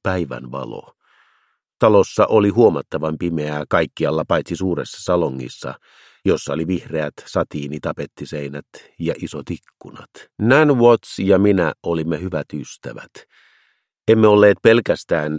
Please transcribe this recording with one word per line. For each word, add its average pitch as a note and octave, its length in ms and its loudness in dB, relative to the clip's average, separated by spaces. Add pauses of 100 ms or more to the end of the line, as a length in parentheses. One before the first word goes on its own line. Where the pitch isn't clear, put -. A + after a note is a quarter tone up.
päivänvalo. B1+ 920 -8 (840)
Talossa G#2 480 4
oli G#2 220 2
huomattavan D#2+ 720 0
pimeää D2+ 500 -6
kaikkialla D#2+ 600 -2
paitsi E2+ 280 -2
suuressa E2 440 -6
salongissa, C2 760 -4 (500)
jossa D#2+ 280 -2
oli D#2+ 140 -4
vihreät D#2 480 -6 (120)
satiinitapettiseinät D2 1400 -8 (320)
ja E2 240 -4
isot D2+ 280 -12
ikkunat. - 600 -18 (280)
Nan C3+ 400 4
Watts A#2 400 2
ja G2 200 0
minä F#2+ 340 2 (100)
olimme D#2+ 380 -4
hyvät F2 340 -6
ystävät. - 560 -14 (960)
Emme A2 180 6
olleet G#2 360 6
pelkästään E2 760 2